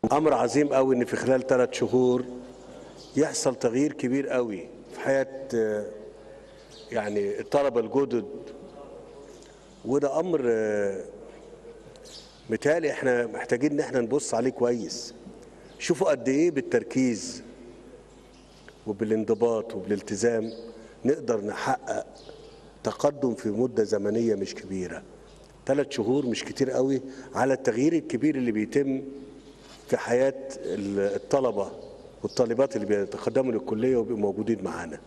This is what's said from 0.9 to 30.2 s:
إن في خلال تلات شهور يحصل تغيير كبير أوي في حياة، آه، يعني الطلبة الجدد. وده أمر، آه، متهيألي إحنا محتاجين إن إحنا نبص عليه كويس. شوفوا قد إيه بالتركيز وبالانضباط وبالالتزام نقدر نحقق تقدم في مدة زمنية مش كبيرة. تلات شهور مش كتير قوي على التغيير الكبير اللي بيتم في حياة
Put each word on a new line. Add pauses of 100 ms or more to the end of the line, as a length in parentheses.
إن
في
خلال
تلات
شهور (920)
يحصل
تغيير
كبير
أوي (260)
في
حياة،
آه، (1040)
يعني
الطلبة
الجدد. (1600)
وده
أمر،
آه، (1500)
متهيألي
إحنا
محتاجين
إن
إحنا
نبص
عليه
كويس. (640)
شوفوا
قد
إيه
بالتركيز (1400)
وبالانضباط
وبالالتزام (520)
نقدر
نحقق (760)
تقدم
في
مدة
زمنية
مش
كبيرة. (640)
تلات
شهور
مش
كتير
قوي (320)
على
التغيير
الكبير
اللي
بيتم (880)
في
حياة (220)